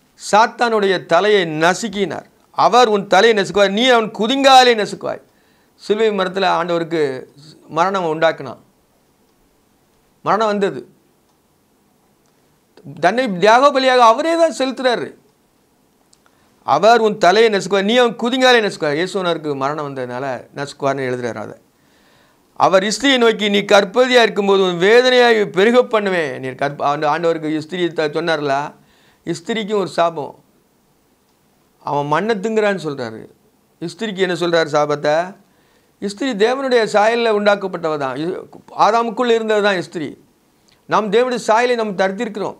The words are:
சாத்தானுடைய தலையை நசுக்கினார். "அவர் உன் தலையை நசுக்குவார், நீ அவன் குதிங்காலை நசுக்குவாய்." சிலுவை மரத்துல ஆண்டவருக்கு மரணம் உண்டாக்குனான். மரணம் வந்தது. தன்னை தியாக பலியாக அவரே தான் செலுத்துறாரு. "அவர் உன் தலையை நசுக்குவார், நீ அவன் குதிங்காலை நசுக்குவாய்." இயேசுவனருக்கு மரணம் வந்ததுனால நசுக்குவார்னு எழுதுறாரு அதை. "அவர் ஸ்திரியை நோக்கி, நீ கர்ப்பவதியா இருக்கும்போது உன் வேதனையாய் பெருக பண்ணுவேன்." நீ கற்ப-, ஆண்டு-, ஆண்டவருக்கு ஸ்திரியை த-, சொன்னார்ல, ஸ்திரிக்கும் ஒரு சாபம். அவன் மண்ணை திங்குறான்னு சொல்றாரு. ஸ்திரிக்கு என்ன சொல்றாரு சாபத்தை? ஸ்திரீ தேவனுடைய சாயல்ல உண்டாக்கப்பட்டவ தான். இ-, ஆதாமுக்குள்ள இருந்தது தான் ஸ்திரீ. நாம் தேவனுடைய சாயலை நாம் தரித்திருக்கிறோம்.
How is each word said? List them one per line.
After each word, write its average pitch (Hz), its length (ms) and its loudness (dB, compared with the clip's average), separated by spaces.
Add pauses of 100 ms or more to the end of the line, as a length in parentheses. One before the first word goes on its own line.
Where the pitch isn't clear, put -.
(320)
சாத்தானுடைய 208 760 0
தலையை 190 380 2
நசுக்கினார். 170 840 -2 (200)
"அவர் 220 380 4
உன் 202 180 0
தலையை 202 380 4
நசுக்குவார், 190 260 2
நீ 226 180 0
அவன் 226 220 2
குதிங்காலை 254 640 4
நசுக்குவாய்." 170 460 -6 (540)
சிலுவை 220 360 0
மரத்துல 190 380 -2
ஆண்டவருக்கு 165 760 -2 (440)
மரணம் 180 360 -2
உண்டாக்குனான். 156 540 -2 (1600)
மரணம் 196 240 0
வந்தது. 196 420 -4 (2000)
தன்னை 196 380 -2
தியாக 254 420 4
பலியாக 262 160 2
அவரே 254 400 4
தான் 330 220 0
செலுத்துறாரு. 254 560 -4 (1500)
"அவர் 208 380 4
உன் 214 180 0
தலையை 208 340 4
நசுக்குவார், 190 320 -2
நீ 226 120 0
அவன் 240 200 2
குதிங்காலை 247 440 2
நசுக்குவாய்." 165 460 -2
இயேசுவனருக்கு 170 500 -4
மரணம் 139 380 -6
வந்ததுனால 127 520 -8 (100)
நசுக்குவார்னு 139 520 -4
எழுதுறாரு 120 260 -6
அதை. 110 220 -14 (1000)
"அவர் 180 280 4
ஸ்திரியை 254 360 0
நோக்கி, 214 300 0
நீ 202 100 0
கர்ப்பவதியா 233 640 2
இருக்கும்போது 196 400 2
உன் 180 160 -2
வேதனையாய் 233 720 4
பெருக 233 320 4
பண்ணுவேன்." 185 580 -4
நீ 131 80 -8
கற்ப-, 139 360 -6
ஆண்டு-, 147 240 -2
ஆண்டவருக்கு 156 600 -2
ஸ்திரியை 175 240 -4
த-, 151 80 -6
சொன்னார்ல, 151 760 -4 (500)
ஸ்திரிக்கும் 208 540 -6
ஒரு 180 100 -2
சாபம். 165 520 -4 (1400)
அவன் 143 220 -4
மண்ணை 180 280 0
திங்குறான்னு 208 500 -2
சொல்றாரு. 123 440 -10 (520)
ஸ்திரிக்கு 185 360 -8
என்ன 180 180 0
சொல்றாரு 165 320 0
சாபத்தை? 147 680 -2 (720)
ஸ்திரீ 262 240 -4
தேவனுடைய 247 540 0
சாயல்ல 214 560 2
உண்டாக்கப்பட்டவ 185 560 -2
தான். 131 200 -6
இ-, 156 260 -6 (360)
ஆதாமுக்குள்ள 233 500 2
இருந்தது 220 340 2
தான் 196 200 0
ஸ்திரீ. 151 320 -10 (720)
நாம் 196 260 -2
தேவனுடைய 247 220 0
சாயலை 240 400 0
நாம் 214 220 -4
தரித்திருக்கிறோம். 190 640 -6